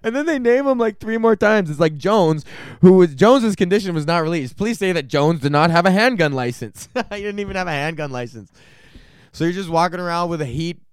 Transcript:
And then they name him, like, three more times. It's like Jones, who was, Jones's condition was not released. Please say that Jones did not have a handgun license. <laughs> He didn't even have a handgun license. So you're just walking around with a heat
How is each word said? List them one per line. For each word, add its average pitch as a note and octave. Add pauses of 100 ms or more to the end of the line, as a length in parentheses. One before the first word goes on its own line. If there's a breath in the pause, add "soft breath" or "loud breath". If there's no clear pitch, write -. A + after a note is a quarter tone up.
And A3+
then D4
they D#4
name B3
him, C4
like, A3+
three A3
more A3+
times. G#3
It's D3
like D#3+
Jones, D#3+ (380 loud breath)
who F#3
was, F3+
Jones's A3+
condition F#3+
was D3+
not E3+
released. D#3
Please A3
say F#3
that D3+
Jones D3+
did C#3+
not D#3
have E3+
a F#3
handgun F#3+
license. B2
<laughs> B3
He G3+
didn't G#3
even G3
have F#3
a E3
handgun D3
license. A#2+ (800 soft breath)
So D#3
you're F3
just F#3
walking F3
around F3
with E3
a D3
heat D#3+ (120)